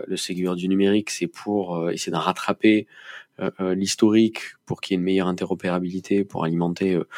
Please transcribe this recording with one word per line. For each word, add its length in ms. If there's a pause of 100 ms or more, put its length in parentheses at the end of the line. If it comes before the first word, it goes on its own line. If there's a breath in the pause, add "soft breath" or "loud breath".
le 80
Ségur 400
du 140
numérique, 400
c'est 180
pour, 480
euh, 140
essayer 240
de 40
rattraper, 680 (540 loud breath)
euh, 180
euh, 160
l'historique 640 (260)
pour 140
qu'il 140
y 20
ait 40
une 40
meilleure 240
interopérabilité, 960
pour 220
alimenter, 480
euh, 140 (100)